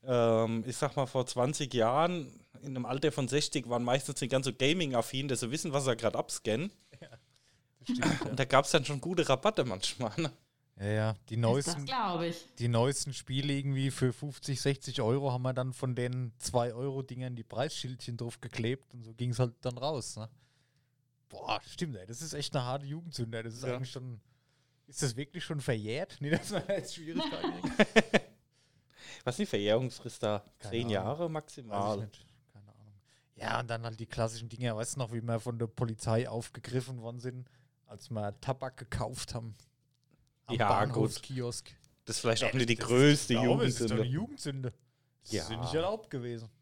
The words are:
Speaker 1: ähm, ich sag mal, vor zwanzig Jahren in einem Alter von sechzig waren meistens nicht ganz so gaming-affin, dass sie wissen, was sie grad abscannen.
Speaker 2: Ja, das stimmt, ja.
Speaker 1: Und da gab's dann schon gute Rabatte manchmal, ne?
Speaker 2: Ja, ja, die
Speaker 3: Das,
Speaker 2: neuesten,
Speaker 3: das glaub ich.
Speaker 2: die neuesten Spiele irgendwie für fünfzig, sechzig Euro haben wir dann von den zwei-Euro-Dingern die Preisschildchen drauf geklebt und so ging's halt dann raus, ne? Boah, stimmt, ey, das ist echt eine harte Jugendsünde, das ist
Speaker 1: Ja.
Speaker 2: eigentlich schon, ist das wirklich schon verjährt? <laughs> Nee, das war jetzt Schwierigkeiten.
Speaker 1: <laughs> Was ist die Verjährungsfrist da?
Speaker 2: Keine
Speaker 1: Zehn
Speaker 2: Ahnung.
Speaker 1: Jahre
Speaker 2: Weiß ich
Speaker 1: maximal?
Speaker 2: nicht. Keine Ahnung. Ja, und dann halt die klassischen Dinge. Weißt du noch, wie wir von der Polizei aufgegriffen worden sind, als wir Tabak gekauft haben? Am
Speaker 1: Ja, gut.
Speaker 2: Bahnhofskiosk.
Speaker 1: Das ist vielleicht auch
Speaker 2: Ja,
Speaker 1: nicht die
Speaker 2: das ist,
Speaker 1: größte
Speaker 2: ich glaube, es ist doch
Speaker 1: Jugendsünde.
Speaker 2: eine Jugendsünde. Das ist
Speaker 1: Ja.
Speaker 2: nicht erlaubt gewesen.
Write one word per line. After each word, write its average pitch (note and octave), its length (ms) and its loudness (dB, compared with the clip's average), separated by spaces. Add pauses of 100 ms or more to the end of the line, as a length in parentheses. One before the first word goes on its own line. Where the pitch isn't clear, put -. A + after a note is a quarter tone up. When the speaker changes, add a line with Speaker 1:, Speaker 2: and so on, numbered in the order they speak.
Speaker 1:
ähm, A2+ 600 4
ich B2+ 120 -6
sag C#3+ 180 0
mal, C#3 100 2
vor B2+ 200 0
zwanzig B2+ 480 0
Jahren C#3 580 4 (300)
in C#3 140 -10
einem B2 100 -4
Alter C#3 260 2
von C3 160 0
sechzig C#3+ 400 0
waren A#2+ 160 2
meistens C3 360 0
nicht B2 100 -2
ganz C3+ 160 2
so C3 80 -2
gaming-affin, C3+ 760 2
dass B2 120 0
sie A#2 100 -4
wissen, D3+ 240 -4
was C#3 100 2
sie C3 120 4
grad A2+ 200 0
abscannen. B2+ 560 -2 (280)
Speaker 2:
Ja, - 80 -18 (720)
das - 120 -20
stimmt, B3+ 340 2
ja. - 60 -4
Speaker 1:
Und C3 100 -4
da C3+ 60 4
gab's C3+ 240 6
dann D3 160 4
schon C#3+ 160 -4
gute E3+ 260 0
Rabatte C#3+ 380 4
manchmal, G#2+ 500 -2
ne? D#3 160 -2 (480)
Speaker 2:
Ja, G2 60 -4
ja, G#2+ 300 0 (120)
die A2+ 60 -8
Speaker 3:
Das, A#2 80 0
Speaker 2:
neuesten, C#3 320 4
Speaker 3:
das C#3+ 100 -6
glaub E3 380 -2
ich. E3+ 140 -2 (220)
Speaker 2:
die A#2 100 0
neuesten B2 440 2
Spiele C#3 400 -2
irgendwie C3+ 380 0
für B2+ 240 2
fünfzig, C#3+ 480 -6
sechzig C#3 400 0
Euro C3+ 300 4
haben B2 100 -2
wir B2+ 100 0
dann B2+ 220 -2
von B2+ 200 -2
den B2 440 -2
zwei-Euro-Dingern B2 1000 -2
die A#2 80 -10
Preisschildchen B2 720 -4
drauf A#2 240 -8
geklebt B2 540 -4
und B2 100 -16
so A2+ 80 -18
ging's A#2+ 260 -2
halt B2 220 2
dann B2 160 -4
raus, C3+ 400 -4
ne? A2 140 -10 (1000)
Boah, - 320 -4 (100)
stimmt, D3+ 260 -6
ey, F#2 100 -12
das A#2+ 160 -10
ist D#3+ 100 -10
echt C#3+ 240 -4
eine B2+ 80 0
harte C#3 220 -4
Jugendsünde, C#3 560 -6
das A2+ 120 -8
ist B2 100 -12
Speaker 1:
Ja. B2+ 120 -2
Speaker 2:
eigentlich B2+ 140 -6
schon, B2 300 -12 (680)
ist - 160 -6
das B2+ 140 0
wirklich D3 280 -8
schon D3+ 160 -4
verjährt? A#2 560 -2
<laughs> - 40 -12
Nee, C#3+ 100 -2
das E3 220 0
war F#3 180 -2
jetzt G3 240 -2
Schwierigkeiten. B3+ 580 -4
Speaker 1:
<laughs> - 840 4 (880)
Was B2 100 0
ist - 60 -10
die G#3 60 0
Verjährungsfrist A2+ 760 0
da? G#2 220 0 (140)
Speaker 2:
Keine G#2 120 -12
Speaker 1:
Zehn A#2 120 0
Speaker 2:
Ahnung. A#2 100 0
Speaker 1:
Jahre G#2 280 0
Speaker 2:
Weiß F3 80 -2
ich D#3+ 40 -4
Speaker 1:
maximal? G#2+ 680 -4
Speaker 2:
nicht. G#2+ 280 -10 (260)
Keine G2+ 220 -20
Ahnung. G#2 200 -20 (420)
Ja, A2+ 240 -2
und A#2+ 100 -4
dann A2+ 140 -4
halt A2 160 -8
die A2+ 60 -8
klassischen A2+ 420 -4
Dinge. A#2+ 280 -2
Weißt A2+ 200 -4
du C3 40 -4
noch, A2+ 120 -4
wie A#2 80 -4
wir A#2 200 0
von A#2 180 -6
der A#2 80 -2
Polizei A2+ 600 0
aufgegriffen A#2+ 720 -6
worden A#2+ 200 -10
sind, B2+ 280 -10 (380)
als - 240 -16
wir G#2 300 -4
Tabak C3 360 -4
gekauft - 580 -6
haben? A2+ 200 -8 (920)
Am A#2+ 100 -2
Speaker 1:
Ja, G2+ 280 6
gut. C3 100 -2
Speaker 2:
Bahnhofskiosk. A#2+ 760 -2 (340)
Speaker 1:
Das A2+ 120 -4
ist - 60 -2
vielleicht A#2 220 2
auch A#2 80 2
Speaker 2:
Ja, - 40 0
Speaker 1:
nicht B2 140 4
die A#2 60 8
Speaker 2:
das - 80 -4
ist, - 60 -4
Speaker 1:
größte C3+ 440 8
Speaker 2:
ich A2+ 60 4
glaube, B2 260 6
es B2+ 140 0
ist A2+ 100 2
doch G#2+ 60 2
Speaker 1:
Jugendsünde. A2 60 2
Speaker 2:
eine B2 100 2
Jugendsünde. C#3+ 600 -4 (520)
Das - 80 -10
ist E2 180 -2
Speaker 1:
Ja. - 100 -6
Speaker 2:
nicht - 140 -4
erlaubt F#3+ 360 -2
gewesen. A#2+ 380 -8 (140)